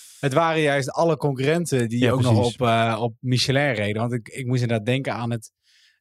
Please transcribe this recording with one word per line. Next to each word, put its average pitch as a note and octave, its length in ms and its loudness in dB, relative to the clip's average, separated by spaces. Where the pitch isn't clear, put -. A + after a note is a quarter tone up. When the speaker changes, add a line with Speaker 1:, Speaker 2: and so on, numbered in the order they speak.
Speaker 1:
Het C#3 120 -2
waren D#3+ 280 2
juist C#3 300 0
alle E3 260 0
concurrenten C#3 720 0
die A#2 160 -2
Speaker 2:
Ja, A#2+ 60 4
Speaker 1:
ook B2+ 120 2
nog A#2+ 120 4
Speaker 2:
precies. A#2+ 200 2
Speaker 1:
op, B2+ 120 -2
eh, A2+ 340 2
op A#2 200 -4
Michelin C3 520 0
reden. G#2+ 280 -2
Want A#2+ 120 -2
ik, A2+ 160 -6
ik C3 180 -10
moest B2 160 0
inderdaad A2+ 240 -2
denken B2+ 280 -2
aan A#2 160 -6
het, A#2 220 -8